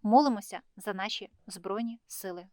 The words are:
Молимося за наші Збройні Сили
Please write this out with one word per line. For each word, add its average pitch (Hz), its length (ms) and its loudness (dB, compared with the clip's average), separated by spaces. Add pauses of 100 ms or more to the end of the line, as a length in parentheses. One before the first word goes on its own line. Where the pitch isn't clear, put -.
Молимося 226 560 4 (180)
за 202 160 -6
наші 190 360 -8 (180)
Збройні 208 600 -6
Сили 180 460 -10